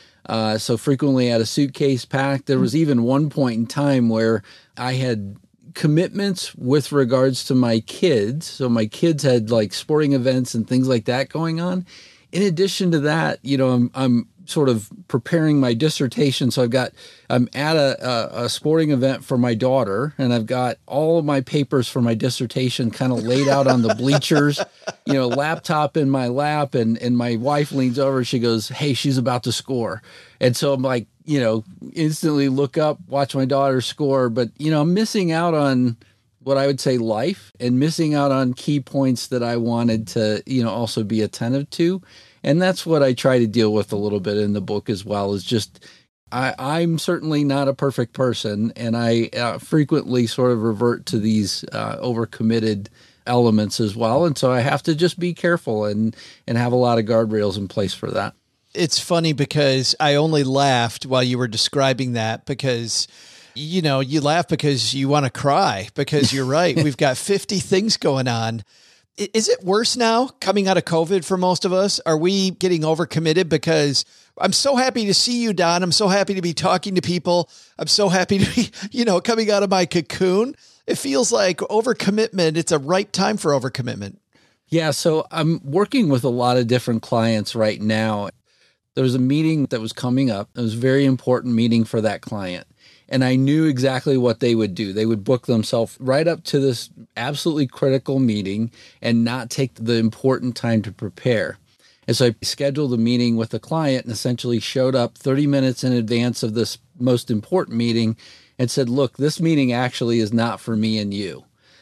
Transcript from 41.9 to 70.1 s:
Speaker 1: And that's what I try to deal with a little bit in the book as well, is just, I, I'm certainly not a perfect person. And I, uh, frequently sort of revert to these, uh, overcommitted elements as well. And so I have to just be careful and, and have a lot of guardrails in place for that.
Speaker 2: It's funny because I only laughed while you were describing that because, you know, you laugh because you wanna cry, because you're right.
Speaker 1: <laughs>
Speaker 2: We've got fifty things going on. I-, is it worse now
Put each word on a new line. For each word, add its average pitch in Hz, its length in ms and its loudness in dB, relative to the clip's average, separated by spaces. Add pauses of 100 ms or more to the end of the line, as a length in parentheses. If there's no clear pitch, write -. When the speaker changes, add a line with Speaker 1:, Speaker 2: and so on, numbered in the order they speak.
Speaker 1:
And 156 200 2
that's 185 240 0
what 156 160 2
I 131 100 4
try 127 280 2
to 117 60 4
deal 107 280 2
with 104 180 -2
a 107 40 -2
little 104 240 -2
bit 104 180 -2
in 104 160 0
the 101 80 -4
book 104 260 -6
as 101 160 -4
well, 101 300 -4
is 95 100 -6
just, - 400 -4 (480)
I, 127 260 -2
I'm 160 400 -2
certainly 156 460 -2
not 139 240 0
a 139 60 -6
perfect 131 400 -4
person. 110 600 -2
And 117 220 -4
I, 117 400 0
uh, 117 220 -2
frequently 139 680 0
sort 123 260 0
of 110 100 -2
revert 117 440 0
to 117 120 -2
these, 107 440 0 (100)
uh, 110 260 -6
overcommitted 110 880 -2 (400)
elements 117 540 2
as 107 140 -2
well. 117 300 2
And 156 140 0
so 127 120 2
I 127 100 2
have 143 240 0
to 165 100 0
just 170 240 0
be 175 160 -4
careful 123 500 -2
and, 107 320 -2 (300)
and 120 100 -2
have 120 160 0
a 127 40 4
lot 120 220 4
of 110 60 2
guardrails 107 540 0
in 98 100 -4
place 98 240 -2
for - 200 -8
that. 98 200 -4 (420)
Speaker 2:
It's - 260 -2
funny 165 320 0
because 135 640 0
I 147 160 2
only 151 300 2
laughed 131 640 0
while 127 160 2
you 123 160 0
were 123 100 -2
describing 127 640 0
that 110 320 -4
because, 120 640 -4 (460)
you 160 280 -4
know, 139 180 2
you 139 200 0
laugh 156 260 2
because 143 480 0
you 135 140 -2
wanna 143 220 2
cry, 143 640 0
because 143 380 0
you're 135 120 -2
right. 151 320 2
Speaker 1:
<laughs> 147 80 2
Speaker 2:
We've 143 120 -2
got 135 200 2
fifty 196 440 -2
things 196 360 0
going 131 320 0
on. 113 340 -2 (560)
I-, 196 140 -6
is 220 160 0
it 453 160 0
worse 214 320 0
now 233 320 2 (120)